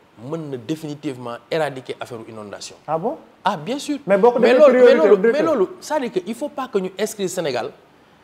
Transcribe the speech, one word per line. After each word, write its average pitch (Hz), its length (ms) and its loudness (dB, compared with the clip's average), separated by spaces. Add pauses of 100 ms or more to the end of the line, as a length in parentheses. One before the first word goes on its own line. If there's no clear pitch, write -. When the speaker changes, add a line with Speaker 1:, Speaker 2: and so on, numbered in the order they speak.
(240)
Speaker 1:
mën 151 280 -10
na 131 60 -8
définitivement 139 800 -10 (120)
éradiquer 135 500 -6
affaire 120 200 -12 (100)
inondation. 104 460 -16 (120)
Speaker 2:
Ah 156 120 -4
bon? 262 180 -6 (260)
Speaker 1:
Ah, 190 140 -4
bien 214 220 -8
sûr. 285 260 -8
Speaker 2:
Mais 196 140 2
boo 240 120 6
ko 240 80 0
Speaker 1:
Mais 226 140 4
Speaker 2:
defee 262 60 6
Speaker 1:
loolu, 285 140 8
mais 254 120 4
Speaker 2:
priorité, 240 220 6
Speaker 1:
loolu, 196 140 6
mais 233 100 4
Speaker 2:
directeur. 311 240 2
Speaker 1:
loolu, 185 240 0
c'est-à-dire 269 320 -4
que 185 160 -6
il 226 80 -8
faut 294 140 -8
pas 262 220 -10
que 208 60 -2
ñu 185 220 -4
inscrire 202 300 -4
Sénégal 139 420 -4 (520)